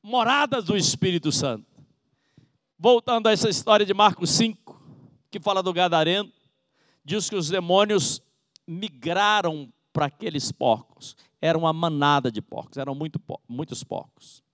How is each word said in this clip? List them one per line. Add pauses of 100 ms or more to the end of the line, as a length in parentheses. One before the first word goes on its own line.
moradas
do
Espírito
Santo. (1120)
Voltando
a
essa
história
de
Marcos
cinco, (500)
que
fala
do
gadareno, (720)
diz
que
os
demônios (460)
migraram (200)
pra
aqueles
porcos. (260)
Era
uma
manada
de
porcos,
eram
muito
po-,
muitos
porcos. (100)